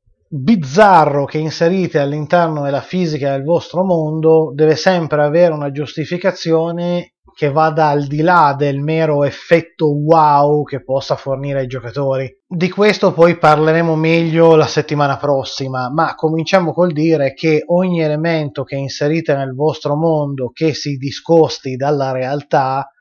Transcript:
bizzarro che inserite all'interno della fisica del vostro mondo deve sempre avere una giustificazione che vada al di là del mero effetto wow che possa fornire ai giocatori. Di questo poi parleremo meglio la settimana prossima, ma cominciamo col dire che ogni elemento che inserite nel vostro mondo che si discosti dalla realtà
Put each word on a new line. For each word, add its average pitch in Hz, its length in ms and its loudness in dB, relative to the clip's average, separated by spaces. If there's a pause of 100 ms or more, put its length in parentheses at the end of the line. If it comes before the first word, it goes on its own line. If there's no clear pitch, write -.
(280)
bizzarro 151 1000 2
che 156 120 -6
inserite 165 640 0
all'interno 151 640 -2
della 139 180 -2
fisica 151 500 -4
del 135 120 -4
vostro 165 400 -2
mondo 160 680 2
deve 156 220 4
sempre 160 480 0
avere 165 300 2
una 147 180 -6
giustificazione 170 1400 -4 (220)
che 143 160 -2
vada 156 360 2
al 147 180 0
di 147 160 -4
là 160 360 4
del 139 220 -2
mero 151 440 0
effetto 160 720 0
wow 147 680 4
che 131 200 -8
possa 135 320 -4
fornire 139 440 -6
ai 131 80 -4
giocatori. 131 640 -6 (180)
Di 175 220 -2
questo 196 440 2
poi 170 240 4
parleremo 160 580 2
meglio 165 600 4
la 151 120 4
settimana 143 500 -2
prossima, 131 720 -4
ma 156 240 -2
cominciamo 160 580 0
col 180 180 2
dire 147 420 0
che 156 340 0
ogni 175 340 0
elemento 151 640 -2
che 139 120 -10
inserite 147 600 -2
nel 135 180 -6
vostro 143 420 -2
mondo 147 540 -2
che 160 240 -2
si 143 240 -8
discosti 139 760 0
dalla 139 360 -2
realtà 135 760 -2 (120)